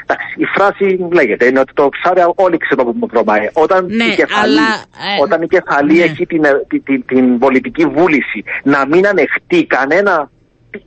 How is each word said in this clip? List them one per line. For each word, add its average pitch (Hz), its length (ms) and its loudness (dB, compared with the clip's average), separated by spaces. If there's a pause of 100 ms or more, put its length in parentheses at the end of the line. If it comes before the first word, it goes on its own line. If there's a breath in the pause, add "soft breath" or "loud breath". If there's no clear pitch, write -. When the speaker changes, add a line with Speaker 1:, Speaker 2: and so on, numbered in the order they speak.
Speaker 1:
εντάξει, - 240 -6 (100)
η - 80 -2 (100)
φράση 190 560 0
λέγεται, 139 340 2
είναι 131 140 2
ότι 131 140 -2
το 143 160 2
ψάρι 180 320 0 (140)
όλοι 180 220 2
ξέρουμε 123 420 -2
που 117 120 -4
βρωμάει. 107 420 0
Όταν 180 320 2
Speaker 2:
Ναι, 220 180 -2
Speaker 1:
η 214 120 -2
κεφαλή, 160 420 0
Speaker 2:
αλλά, 220 120 0 (480)
ε, 160 60 2
Speaker 1:
όταν 165 180 0
η 165 60 -4
κεφαλή 156 500 2
Speaker 2:
ναι. 175 60 4
Speaker 1:
έχει 160 220 -2
την, 160 160 -2 (260)
την, 143 160 -4
την, 135 220 -4
την 127 340 2
πολιτική 127 460 0
βούληση 139 580 0 (200 loud breath)
να 139 240 0
μην 185 200 2
ανεχτεί 170 580 0
κανένα 151 640 0 (400)
τί-, - 180 -18